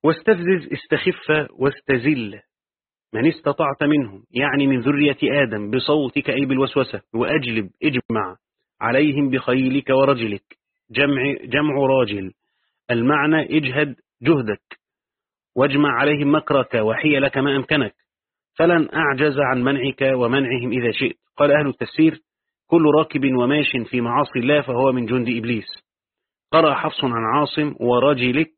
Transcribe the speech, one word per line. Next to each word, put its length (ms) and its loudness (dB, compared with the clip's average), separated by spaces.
"واستفزز"، 680 0
استخف، 760 -2
واستزل، 800 -2
"من 140 2
استطعت 560 -2
منهم"، 480 0
يعني 360 0
من 120 2
ذرية 440 0
آدم، 480 -2
"بصوتك"، 580 -2
أي 160 -2
بالوسوسة، 560 -2
"وأجلب"، 560 -2
اجمع، 520 -4
"عليهم 480 0
بخيلك 600 0
ورجلك"، 680 0
جمع، 420 0
جمع 300 -2
راجل، 460 0
المعنى: 680 0
"اجهد 380 -2
جهدك"، 580 -2
"واجمع 320 2
عليهم 460 2
مكرك 380 0
وحيلك 640 0
ما 180 0
أمكنك"، 380 -2
"فلن 360 2
أعجز 460 0
عن 240 0
منعك 380 -2
ومنعهم 680 0
إذا 200 0
شئت". 260 -4
قال 140 4
أهل 160 4
التفسير: 520 0
"كل 180 4
راكب 380 0
وماش 360 0
في 120 -2
معاصي 380 -2
الله 220 2
فهو 300 0
من 140 -2
جند 240 -2
إبليس". 360 -4
قرأ 220 4
حفص 300 -4
عن 200 -2
عاصم: 440 -2
"ورجلك"، 800 2